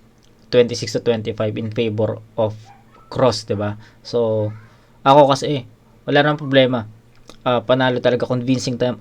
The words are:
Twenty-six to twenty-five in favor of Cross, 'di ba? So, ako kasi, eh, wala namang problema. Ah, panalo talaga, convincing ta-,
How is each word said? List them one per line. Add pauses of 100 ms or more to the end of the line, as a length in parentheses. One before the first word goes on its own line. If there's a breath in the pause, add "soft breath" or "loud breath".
(520)
Twenty-six
to
twenty-five
in
favor (160)
of (560)
Cross,
'di
ba? (240 loud breath)
So, (560 loud breath)
ako
kasi,
eh, (400)
wala
namang
problema. (640)
Ah,
panalo
talaga,
convincing
ta-,